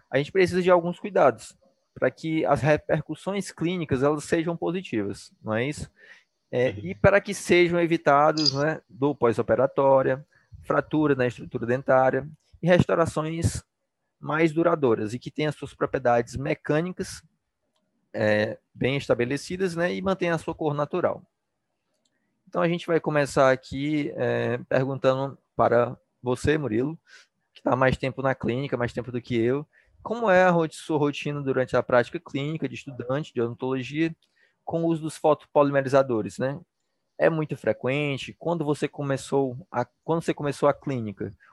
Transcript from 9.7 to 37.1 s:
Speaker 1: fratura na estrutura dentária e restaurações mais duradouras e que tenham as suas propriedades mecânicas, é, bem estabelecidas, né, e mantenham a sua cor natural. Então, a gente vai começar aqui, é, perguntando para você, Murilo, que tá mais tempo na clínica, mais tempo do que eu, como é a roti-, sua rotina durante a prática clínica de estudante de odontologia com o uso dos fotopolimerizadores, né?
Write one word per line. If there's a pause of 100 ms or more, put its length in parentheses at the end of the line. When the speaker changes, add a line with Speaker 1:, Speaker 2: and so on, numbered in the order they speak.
Speaker 1:
fratura
na
estrutura
dentária (340)
e
restaurações (560)
mais
duradouras
e
que
tenham
as
suas
propriedades
mecânicas, (880)
é, (160)
bem
estabelecidas,
né,
e
mantenham
a
sua
cor
natural. (1200)
Então,
a
gente
vai
começar
aqui,
é, (100)
perguntando (200)
para (260)
você,
Murilo, (560)
que
tá
mais
tempo
na
clínica,
mais
tempo
do
que
eu, (380)
como
é
a
roti-,
sua
rotina
durante
a
prática
clínica
de
estudante
de
odontologia (520)
com
o
uso
dos
fotopolimerizadores,
né? (600)